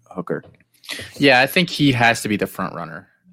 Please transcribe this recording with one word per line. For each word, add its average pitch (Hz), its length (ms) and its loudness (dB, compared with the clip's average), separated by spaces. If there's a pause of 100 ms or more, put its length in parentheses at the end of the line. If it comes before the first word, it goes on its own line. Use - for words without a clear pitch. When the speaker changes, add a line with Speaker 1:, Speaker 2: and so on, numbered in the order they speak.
(120)
Speaker 1:
Hooker? 85 320 -8 (720)
Speaker 2:
Yeah, 135 240 4
I 139 80 4
think 180 200 0
he 143 220 2
has 120 320 2
to 110 60 -6
be 104 80 0
the 98 100 -2
front - 300 -8
runner, 82 320 -14 (240)